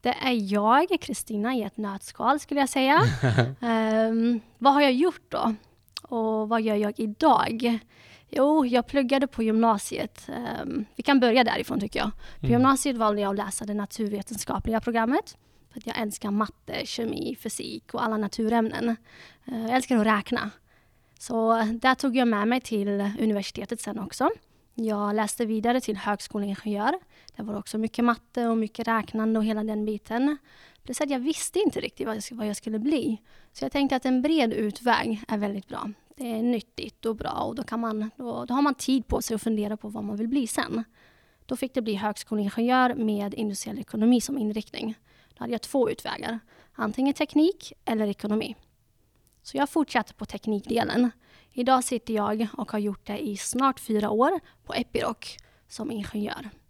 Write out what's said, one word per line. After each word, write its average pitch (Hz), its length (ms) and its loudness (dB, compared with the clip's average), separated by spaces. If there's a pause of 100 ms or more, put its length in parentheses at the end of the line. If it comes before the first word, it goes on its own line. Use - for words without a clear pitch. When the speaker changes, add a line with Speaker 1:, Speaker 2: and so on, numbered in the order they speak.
Speaker 1:
Det 240 80 0 (120)
är 220 320 0
jag, 233 340 6 (140)
Kristina, 226 540 -4
i 220 80 0
ett 196 140 -8
nötskal 220 640 -2
skulle 285 200 -2
jag 269 100 4
säga. 277 320 6 (300)
Speaker 2:
<laughs> 123 300 2
Speaker 1:
Ehm, 226 760 2 (180)
vad 269 160 6
har 285 80 6
jag 269 120 6
gjort 311 380 2
då? 220 240 0 (600)
Och 220 340 0
vad 226 120 2
gör 220 140 2
jag 208 240 0
idag? 226 800 2 (500)
Jo, 294 360 4
jag 240 220 2
pluggade 269 400 2
på - 160 -4
gymnasiet. 220 920 0
Ehm, 233 500 -6 (100)
vi - 80 -8
kan 277 160 6
börja 240 240 6
därifrån - 360 0
tycker - 200 -4
jag. 208 120 0 (280)
På - 60 -6
Speaker 2:
Mm. 135 60 4
Speaker 1:
gymnasiet 262 460 4
valde 208 240 2
jag 196 80 0
att 202 160 -2
läsa 202 200 -8
det 208 80 -6
naturvetenskapliga 208 1080 -4
programmet. 233 560 0 (340)
För 240 80 -12
att 208 80 -12
jag 226 120 -6
älskar 208 320 -4
matte, 208 540 -4
kemi, 233 540 -6
fysik - 540 -10
och - 100 -4
alla 220 140 -2
naturämnen. 220 800 0 (500)
Eh, 240 160 -6
jag 226 100 -4
älskar 254 260 2
att 214 100 4
räkna. 208 420 0 (680)
Så 226 340 2 (280)
där 262 140 4
tog 254 200 0
jag 254 120 6
med 208 200 2
mig 247 140 2
till 202 260 -2 (320)
universitetet 208 640 -2
sen 214 180 -8
också. 254 300 0 (460)
Jag 208 400 -2
läste 220 300 0
vidare 226 360 2
till 214 160 -4
högskoleingenjör. 202 960 -2 (420)
Det 220 80 -10
var 208 140 -6
också 208 200 -8
mycket 226 280 0
matte 233 420 0
och 226 100 2
mycket 220 300 -4
räknande 220 520 0
och 214 60 2
hela 214 180 -2
den 214 220 -2
biten. 240 520 -2 (460)
Plus 254 180 -6
att 285 80 0
jag 262 100 0
visste 302 400 -2
inte 381 200 2
riktigt - 280 -8
vad 220 80 -4
jag 208 80 -6
sk-, 240 120 -12
vad 214 120 -4
jag 208 100 -2
skulle 220 220 -4
bli. 240 420 0 (320)
Så - 120 -6
jag 262 60 -6
tänkte 277 240 2
att 254 100 -2
en 254 160 2
bred 294 320 4
utväg 220 760 0
är 220 100 -2
väldigt 202 300 -4
bra. - 220 -8 (260)
Det 240 160 -8
är 220 120 -2
nyttigt - 640 -4
och 226 100 -2
bra - 160 -6
och 226 240 -4
då 269 80 -6
kan 233 160 -6
man, 220 380 -4
då, 240 280 -8
då 247 80 -4
har 277 80 2
man 285 140 4
tid 262 320 0
på - 140 -2
sig 220 140 -4
att 202 80 -4
fundera 214 340 -2
på 214 120 -12
vad 214 140 -8
man 202 140 -6
vill 226 100 -2
bli 254 200 0
sen. - 360 -2 (600)
Då 254 100 -6
fick 262 180 -6
det 262 80 0
bli 214 140 -2
högskoleingenjör 220 1000 0
med 208 380 -2
industriell 214 460 -6
ekonomi 226 420 4
som 277 160 -6
inriktning. 220 580 -4 (420)
Då 240 60 -10
hade 233 100 -6
jag 226 80 -4
två 247 280 0
utvägar. - 500 -6 (340)
Antingen 254 400 0
teknik 302 600 2 (120)
eller 220 220 0
ekonomi. 214 480 -2 (880)
Så - 140 -8
jag 277 120 2
fortsatte 262 440 0
på 208 120 -12
teknikdelen. 226 840 0 (440)
Idag 254 280 2
sitter 226 300 -4
jag 214 400 0
och - 180 -8
har 214 80 -2
gjort 202 280 -4
det 208 100 -6 (100)
i 202 100 -6
snart 262 420 0
fyra 214 300 0
år 277 300 4 (260)
på - 80 -8
Epiroc - 640 -4 (300)
som - 240 -8
ingenjör. 208 580 -6 (200)